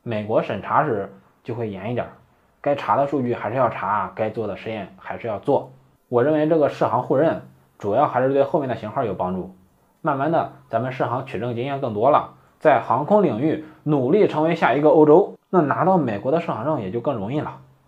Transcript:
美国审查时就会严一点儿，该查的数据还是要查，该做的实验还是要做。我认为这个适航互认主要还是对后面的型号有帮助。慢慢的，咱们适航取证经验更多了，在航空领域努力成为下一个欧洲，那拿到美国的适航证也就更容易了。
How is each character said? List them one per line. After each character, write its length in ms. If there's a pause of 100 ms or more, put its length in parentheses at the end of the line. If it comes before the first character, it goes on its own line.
美 240
国 180
审 180
查 220
时 300 (280)
就 140
会 140
严 220
一 20
点 140
儿， 40 (480)
该 160
查 220
的 100
数 140
据 120
还 160
是 60
要 140
查， 440
该 160
做 160
的 120
实 120
验 280
还 200
是 100
要 120
做。 320 (380)
我 140
认 100
为 140
这 100
个 100
适 180
航 180
互 120
认 280 (340)
主 160
要 140
还 140
是 120
对 100
后 160
面 80
的 80
型 160
号 140
有 80
帮 220
助。 200 (460)
慢 160
慢 140
的， 200 (180)
咱 120
们 100
适 140
航 200
取 140
证 160
经 80
验 160
更 140
多 160
了， 260 (240)
在 220
航 240
空 180
领 180
域 240 (180)
努 280
力 160
成 160
为 120
下 180
一 80
个 80
欧 160
洲， 320 (120)
那 120
拿 240
到 120
美 220
国 120
的 100
适 100
航 140
证 160
也 100
就 100
更 140
容 180
易 60
了。 200 (280)